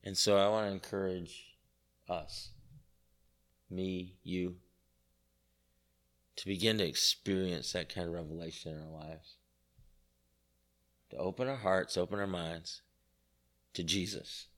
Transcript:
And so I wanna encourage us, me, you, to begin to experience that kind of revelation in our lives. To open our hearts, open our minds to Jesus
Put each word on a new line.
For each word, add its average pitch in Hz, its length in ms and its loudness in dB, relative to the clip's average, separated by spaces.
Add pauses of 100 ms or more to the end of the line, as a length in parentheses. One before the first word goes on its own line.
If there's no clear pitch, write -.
And 98 140 -2
so 101 200 8
I 98 120 8
wanna 107 220 2
encourage 92 840 -4 (500)
us, - 440 -6 (1160)
me, 92 540 -2
you, 90 340 -2 (1800)
to - 100 -8
begin 101 320 4
to 98 80 4
experience 92 840 2
that 87 220 -4
kind 87 140 -2
of 85 60 -2
revelation 82 600 -6
in 76 60 -10
our 80 100 -12
lives. 80 460 -14 (1700)
To 62 60 -12
open 95 300 0
our 135 80 -2
hearts, 95 420 2
open 95 220 0
our 101 80 0
minds 85 540 -4 (920)
to 90 100 -2
Jesus 90 640 -2 (100)